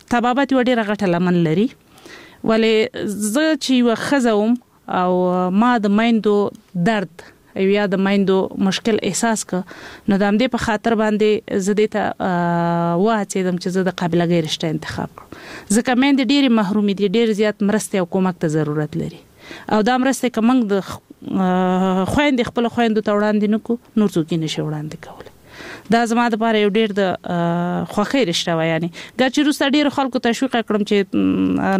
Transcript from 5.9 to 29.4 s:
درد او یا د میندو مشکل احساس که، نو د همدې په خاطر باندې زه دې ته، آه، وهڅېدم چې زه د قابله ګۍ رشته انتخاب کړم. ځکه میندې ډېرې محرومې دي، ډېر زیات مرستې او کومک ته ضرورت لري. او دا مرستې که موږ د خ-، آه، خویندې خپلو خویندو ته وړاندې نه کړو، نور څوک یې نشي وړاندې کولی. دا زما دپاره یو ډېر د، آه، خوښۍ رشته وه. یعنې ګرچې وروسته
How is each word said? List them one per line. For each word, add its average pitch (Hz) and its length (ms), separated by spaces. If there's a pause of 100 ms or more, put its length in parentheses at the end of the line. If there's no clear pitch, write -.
درد 190 480 (340)
او 196 60
یا 202 240
د 190 80
میندو 190 640
مشکل 202 440
احساس 220 420
که، 185 200 (440)
نو 196 100
د 196 40
همدې 208 260
په 240 80
خاطر 226 380
باندې 214 600
زه 196 160
دې 214 140
ته، 202 340
آه، 170 760
وهڅېدم 196 640
چې 185 100
زه 185 140
د 185 60
قابله 175 380
ګۍ 170 180
رشته 156 240
انتخاب - 480
کړم. - 180 (400)
ځکه 247 200
میندې 269 300
ډېرې 277 240
محرومې 208 460
دي، 196 140
ډېر 226 220
زیات 208 320
مرستې 202 340
او 180 100
کومک 185 320
ته 165 100
ضرورت 151 480
لري. 156 240 (520)
او 214 100
دا 247 160
مرستې 254 300
که 233 120
موږ 240 240
د 196 160
خ-، - 200 (300)
آه، 185 720
خویندې 277 380
خپلو 240 260
خویندو 226 320
ته 208 120
وړاندې 208 360
نه 220 100
کړو، 233 180 (200)
نور 208 120
څوک 160 240
یې 170 60
نشي 156 240
وړاندې 151 340 (100)
کولی. - 240 (600)
دا 233 140
زما 233 240
دپاره 226 280
یو 208 120
ډېر 208 240
د، 202 80
آه، 175 840
خوښۍ 208 440
رشته 170 280
وه. 160 60
یعنې 165 260 (320)
ګرچې 262 180
وروسته 294 300